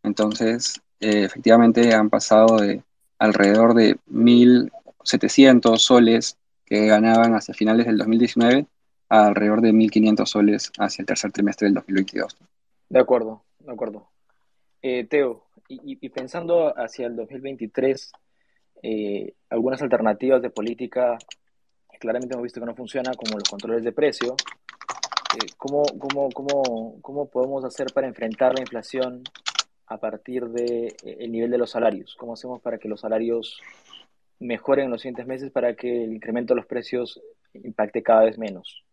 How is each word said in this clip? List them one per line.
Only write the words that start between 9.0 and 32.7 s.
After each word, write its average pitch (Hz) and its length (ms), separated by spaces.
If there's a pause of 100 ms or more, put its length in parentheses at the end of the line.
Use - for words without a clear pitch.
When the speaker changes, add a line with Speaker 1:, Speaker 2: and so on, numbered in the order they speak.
Speaker 1:
a 107 180
alrededor 104 340
de 113 100
mil 110 200
quinientos 107 400
soles 104 480
hacia 101 240
el - 20
tercer 101 260
trimestre 104 340
del 101 100
dos - 120
mil 98 80
veintidós. 95 400 (540)
Speaker 2:
De 127 100
acuerdo, 113 440 (160)
de 135 120
acuerdo. 110 380 (720)
Eh, 123 240
Teo, 131 400 (240)
y, 135 240
y, - 80
y 135 80
pensando 165 680
hacia 117 300
el 117 80
dos 113 140
mil 131 120
veintitrés, 131 680 (720)
eh, 107 500 (160)
algunas 127 320
alternativas 123 600
de 123 80
política 117 680 (720)
que - 100
claramente 123 360
hemos 120 80
visto 120 160
que 117 60
no 117 100
funciona, 127 380
como 110 240
los 101 120
controles 110 340
de 117 80
precio, 131 440 (1000)
eh, 113 120 (100)
¿cómo, 143 260 (140)
cómo, 139 320
cómo, 123 720
cómo 143 280
podemos 131 360
hacer 131 280
para 135 140
enfrentar 120 460
la 131 80
inflación 127 640 (600)
a 110 120
partir 117 520
de, 120 380
eh, - 320
el 117 120
nivel 117 180
de 123 80
los 120 140
salarios? 110 480
¿Cómo 117 140
hacemos 123 280
para 117 160